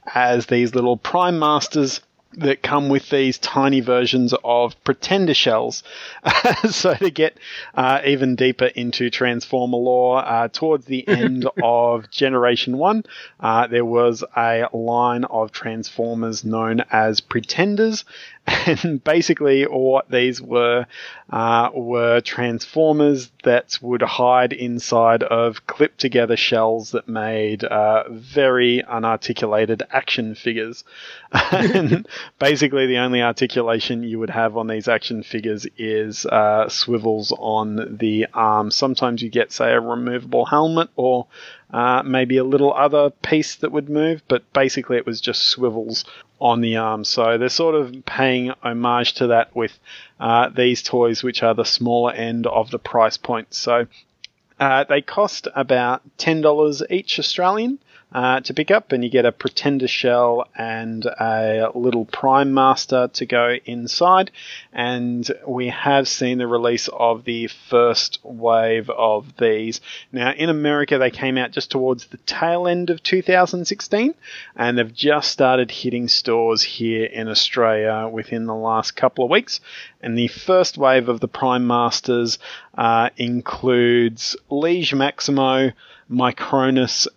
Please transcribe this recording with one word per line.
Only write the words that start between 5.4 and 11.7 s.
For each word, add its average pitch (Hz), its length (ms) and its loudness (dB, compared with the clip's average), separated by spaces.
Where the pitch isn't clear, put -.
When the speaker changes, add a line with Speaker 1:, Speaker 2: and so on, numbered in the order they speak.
Speaker 1:
<laughs> - 80 2
So 180 240 0
to 185 160 0
get, 156 260 0
uh, 135 320 2
even 131 280 2
deeper 127 300 2
into 120 460 -2
Transformer 123 640 -2
lore, 123 500 2
uh, 117 220 0
towards 156 380 -2
the 131 200 -6
end 127 480 0
Speaker 2:
<laughs> - 80 -4
Speaker 1:
of 117 480 2